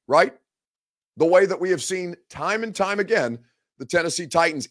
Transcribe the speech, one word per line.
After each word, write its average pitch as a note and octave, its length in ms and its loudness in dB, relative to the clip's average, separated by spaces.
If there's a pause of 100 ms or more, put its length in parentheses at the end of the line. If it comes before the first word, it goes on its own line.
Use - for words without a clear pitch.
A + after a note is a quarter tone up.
right? D#3 280 4 (840)
The D#3 80 2
way F3+ 220 6
that F#3+ 120 -4
we F#3 120 -2
have E3+ 120 0
seen F3+ 320 -6 (140)
time F#3+ 340 -6
and A3 120 -10
time G3+ 260 -2
again, E3 380 -2 (400)
the C3 80 -14
Tennessee E3+ 400 -2
Titans E3 440 0